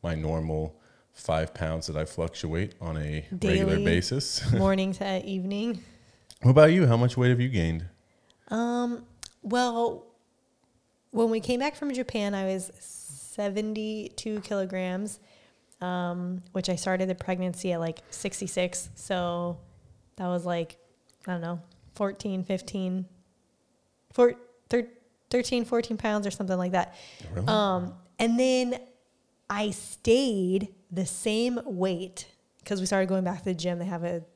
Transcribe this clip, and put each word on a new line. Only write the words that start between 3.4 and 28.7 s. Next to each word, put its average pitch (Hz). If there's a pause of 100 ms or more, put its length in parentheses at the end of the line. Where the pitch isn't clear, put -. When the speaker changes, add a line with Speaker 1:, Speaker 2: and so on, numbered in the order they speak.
Speaker 2:
Daily, 202
Speaker 1:
basis. 90
<laughs> -
Speaker 2:
morning 190
to 190
evening. 196 (580)
Speaker 1:
What 127
about 151
you? 180
How 117
much 120
weight 123
have 123
you 123
gained? 82 (640)
Speaker 2:
Um, 240 (380)
well, 233 (1040)
when 226
we 226
came 247
back 294
from 285
Japan, 233
I 190
was 190
seventy-two 214
kilograms, 190 (600)
um, 180 (120)
which 185
I 180
started 185
the 185
pregnancy 185
at, 170
like, 165 (100)
sixty-six. -
So 175 (560)
that 185
was, 180
like, 170 (500)
I 180
don't 175
know, 170 (400)
fourteen, 196
fifteen, 185 (1040)
four-, 240 (380)
thir-, 240 (420)
thirteen, 247
fourteen 233
pounds 208
or 202
something 185
like 180
that. 180 (360)
Speaker 1:
Really? -
Speaker 2:
Um, 185 (240)
and 240
then 254 (720)